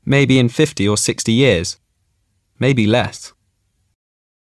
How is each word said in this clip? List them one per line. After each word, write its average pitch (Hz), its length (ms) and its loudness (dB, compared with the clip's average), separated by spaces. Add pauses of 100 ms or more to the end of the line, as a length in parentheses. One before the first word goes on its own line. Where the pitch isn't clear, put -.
Maybe 131 360 2
in 120 80 2
fifty 131 380 -2
or 104 100 0
sixty - 360 -4
years. 113 460 0 (800)
Maybe 123 280 0
less. - 480 -4 (1160)